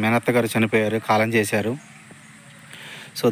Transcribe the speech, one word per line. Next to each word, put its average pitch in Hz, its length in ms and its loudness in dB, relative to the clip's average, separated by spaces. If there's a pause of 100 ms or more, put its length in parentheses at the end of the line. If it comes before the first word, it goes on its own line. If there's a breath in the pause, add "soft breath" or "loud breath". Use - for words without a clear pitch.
మేనత్త 117 340 2
గారు 113 180 2
చనిపోయారు, 110 440 0 (100)
కాలం 110 280 2
చేశారు. 107 360 0 (1500 loud breath)
So, - 140 0